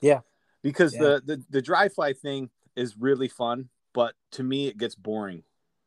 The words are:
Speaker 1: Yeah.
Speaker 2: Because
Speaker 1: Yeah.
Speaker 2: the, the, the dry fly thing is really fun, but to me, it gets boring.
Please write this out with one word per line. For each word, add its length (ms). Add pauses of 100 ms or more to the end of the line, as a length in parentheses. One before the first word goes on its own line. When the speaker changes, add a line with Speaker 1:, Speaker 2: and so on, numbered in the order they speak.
Speaker 1:
Yeah. 200 (400)
Speaker 2:
Because 320
Speaker 1:
Yeah. 80
Speaker 2:
the, 240
the, 240
the 120
dry 280
fly 240
thing 360 (260)
is 220
really 300
fun, 420 (240)
but 220 (160)
to 120
me, 240
it 100
gets 180
boring. 480 (440)